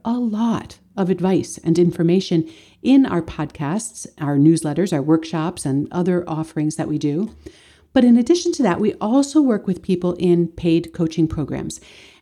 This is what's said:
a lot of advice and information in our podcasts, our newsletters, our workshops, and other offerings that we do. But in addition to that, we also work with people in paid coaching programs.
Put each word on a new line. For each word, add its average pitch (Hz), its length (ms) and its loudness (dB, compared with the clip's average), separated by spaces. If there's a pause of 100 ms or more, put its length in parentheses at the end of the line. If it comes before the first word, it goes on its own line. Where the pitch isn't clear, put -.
a 226 140 -4
lot 226 640 -4 (180)
of 196 120 -2
advice 180 540 0
and 165 160 2
information 175 680 2 (320)
in 269 240 6
our 175 160 -2
podcasts, 156 880 -8 (120)
our 143 180 -2
newsletters, 156 540 2
our 147 100 -2
workshops, 160 640 -2
and 143 260 -2
other 180 360 -2
offerings 156 480 -4
that 156 140 -6
we 151 80 -4
do. 151 360 -4 (600)
But 262 100 4
in 240 140 6
addition 339 360 2
to 285 100 -2
that, 180 160 2
we 208 160 0
also 277 460 0
work 233 260 0
with 185 160 -4
people 180 300 -2
in 175 340 2
paid 170 460 -2
coaching 160 340 -2
programs. 135 520 -8 (420)